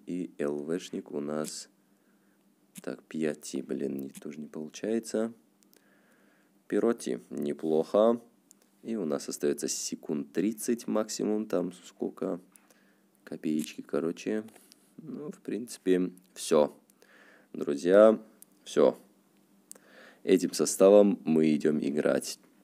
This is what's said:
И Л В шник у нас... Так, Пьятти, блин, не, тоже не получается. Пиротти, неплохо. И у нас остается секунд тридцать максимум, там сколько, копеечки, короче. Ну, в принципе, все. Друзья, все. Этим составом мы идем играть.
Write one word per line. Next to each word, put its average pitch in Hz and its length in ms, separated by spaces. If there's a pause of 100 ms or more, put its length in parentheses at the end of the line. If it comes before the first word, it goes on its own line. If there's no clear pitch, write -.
И 87 320
Л 73 260
В 80 160
шник - 320
у 73 80
нас... 76 500 (1120)
Так, - 220
Пьятти, 76 580
блин, 67 360
не, 67 120
тоже 76 300
не 76 80
получается. 110 880 (1300)
Пиротти, 107 520 (100)
неплохо. 80 920 (640)
И 113 120
у 98 100
нас 71 240
остается 71 380
секунд - 640
тридцать 113 540
максимум, 107 580
там 92 260 (140)
сколько, 92 540 (840)
копеечки, - 580
короче. 85 640 (540)
Ну, 147 340
в - 80
принципе, 92 720 (220)
все. 76 420 (800)
Друзья, 95 680 (440)
все. - 340 (1300)
Этим 90 300
составом 98 720
мы 78 300
идем 76 240
играть. 71 600 (240)